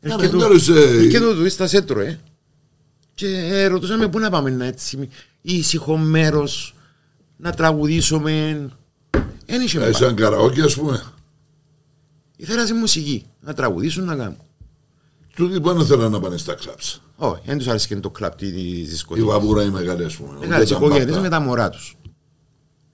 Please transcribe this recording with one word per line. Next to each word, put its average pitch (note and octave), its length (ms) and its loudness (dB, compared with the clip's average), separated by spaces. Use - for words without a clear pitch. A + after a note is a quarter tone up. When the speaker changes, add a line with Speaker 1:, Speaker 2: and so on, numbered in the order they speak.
Speaker 1:
Άρα, D3+ 100 -4
Speaker 2:
Έρχεται F#3 220 0
ο, F3+ 40 4
Speaker 1:
τέλος, F3+ 300 6
ε, D#3+ 120 8
Speaker 2:
έρχεται B2+ 440 6
ο A3+ 80 2
τουρίστας, F#3 400 0
έτρωε. C#3 460 0
Και, G3 140 -8
ε, F#3+ 300 0
ρωτούσαμε F#3+ 400 0
πού F3+ 120 -2
να A3 100 0
πάμε, D3 200 0
να, B2+ 160 -2
έτσι, C3 440 -8
ήσυχο D#3+ 560 0
μέρος, D#3 800 0
να E3+ 160 -8
τραγουδήσουμε. D#3 1120 0
Εν B3 160 -4
είχε G#3 160 -2
Speaker 1:
Ε, C#3 40 0
Speaker 2:
πάει. A2+ 120 2
Speaker 1:
σαν A#2+ 220 2
καραόκι, A2 460 2
ας C#3 140 2
πούμε. C#3 280 -4
Speaker 2:
Ήθελα A3+ 300 -2
σε A3 80 -2
μουσική, D#3+ 520 -2
να D3+ 140 -12
τραγουδήσουν, C3 520 -2
να E3+ 100 -6
κάνουν. A2+ 220 -8
Speaker 1:
Τούτοι F3+ 260 -2
πάνω E3+ 240 2
θέλαν A#2 260 4
να G#2+ 80 -2
πάνε F2+ 180 -6
στα E2 160 -8
κλαμπς. - 480 -12
Speaker 2:
Όχι, A#2 300 -4
δεν C#3 120 -4
τους B2+ 100 -6
άρεσε A2+ 200 -2
και G#2 80 -6
το G2+ 140 -6
κλαμπ F#2 240 -8
τη-, G2 180 -10
της F2+ 120 -8
Speaker 1:
Η F2+ 200 -6
Speaker 2:
δισκοθήκης. E2+ 460 -4
Speaker 1:
βαβούρα G#2 340 2
η G2+ 60 0
μεγάλη, F2+ 340 -4
ας D#2+ 120 -8
πούμε. - 240 -16
Speaker 2:
Μεγάλες D#3 320 2
Speaker 1:
Ούτε - 80 0
τα C#3+ 60 2
Speaker 2:
οικογένειες C#3+ 240 4
Speaker 1:
μπάρτα. F3 120 0
Speaker 2:
με F#3 80 -2
τα E3 100 0
μωρά A#2+ 300 0
τους. - 280 -18